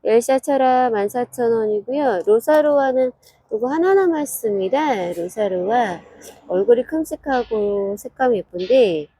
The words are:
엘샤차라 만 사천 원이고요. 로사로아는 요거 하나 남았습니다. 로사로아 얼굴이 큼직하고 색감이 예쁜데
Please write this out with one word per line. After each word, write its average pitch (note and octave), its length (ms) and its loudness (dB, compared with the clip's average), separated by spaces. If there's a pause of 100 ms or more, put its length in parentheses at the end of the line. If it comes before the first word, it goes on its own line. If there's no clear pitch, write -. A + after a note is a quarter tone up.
엘샤차라 B3+ 840 2
만 G#3 180 -2
사천 A#3+ 440 -4
원이고요. A3 720 -2
로사로아는 C4+ 880 2 (400)
요거 A3+ 160 -4
하나 E4 260 2
남았습니다. A3 1160 0
로사로아 F#3 880 -2 (460)
얼굴이 G3+ 360 2
큼직하고 A3 1120 -4
색감이 B3 420 -2
예쁜데 F#3 680 0 (120)